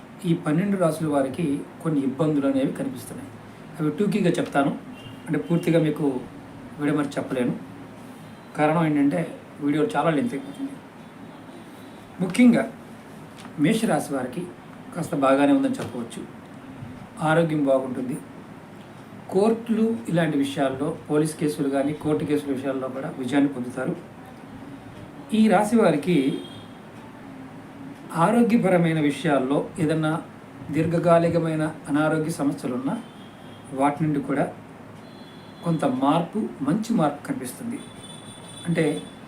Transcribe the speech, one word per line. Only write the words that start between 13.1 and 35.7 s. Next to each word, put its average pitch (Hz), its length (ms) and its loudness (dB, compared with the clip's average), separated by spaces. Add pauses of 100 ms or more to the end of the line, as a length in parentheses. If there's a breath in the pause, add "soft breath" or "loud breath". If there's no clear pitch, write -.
మేషరాశి 160 540 2
వారికి 135 320 -4 (500)
కాస్త 165 200 -4
బాగానే 139 360 6
ఉందని 135 220 4
చెప్పవచ్చు. 117 500 -8 (960)
ఆరోగ్యం 156 440 4
బాగుంటుంది. 127 540 0 (1120)
కోర్టులు 220 680 4 (120)
ఇలాంటి 160 300 2
విషయాల్లో, 139 600 0 (120)
పోలీస్ 156 260 2
కేసులు 147 320 0
కానీ 139 240 2
కోర్టు 151 320 0
కేసుల 143 280 0
విషయాల్లో 131 360 -4
కూడా 131 300 -8
విజయాన్ని 139 340 2
పొందుతారు. 127 440 -4 (1400)
ఈ 220 140 8
రాశి 208 280 6
వారికి 160 640 4 (1700)
ఆరోగ్యపరమైన 180 840 6
విషయాల్లో 143 800 2
ఏదన్నా 156 440 2 (480)
దీర్ఘకాలికమైన 165 1040 4 (140)
అనారోగ్య 156 420 2
సమస్యలున్నా - 720 -2 (720)
వాటి 143 320 2
నుండి 147 160 2
కూడా 147 320 0 (1120)
కొంత 165 200 0